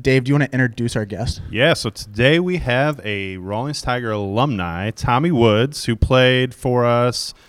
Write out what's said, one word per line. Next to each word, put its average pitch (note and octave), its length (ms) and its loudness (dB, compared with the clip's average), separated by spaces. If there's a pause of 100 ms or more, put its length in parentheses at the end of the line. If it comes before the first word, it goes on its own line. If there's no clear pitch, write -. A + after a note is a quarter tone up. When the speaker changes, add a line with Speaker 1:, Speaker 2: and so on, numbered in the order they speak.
Speaker 1:
Dave, C3 220 2
do B2 60 -4
you C#3 60 4
wanna C#3+ 180 2
introduce A#2+ 420 -2
our G#2+ 100 -2
guest? G#2 460 -6
Speaker 2:
Yeah, C3 240 2
so - 160 -4
today A#2+ 480 2
we F3+ 200 -2
have C3+ 440 0
a G2 360 -6
Rawlings A2 440 -6
Tiger B2 300 -4
alumni, G2+ 800 -2
Tommy C3+ 400 0
Woods, A#2 540 2
who A#2 100 0
played B2+ 580 2
for B2 320 0
us A#2+ 480 0 (140)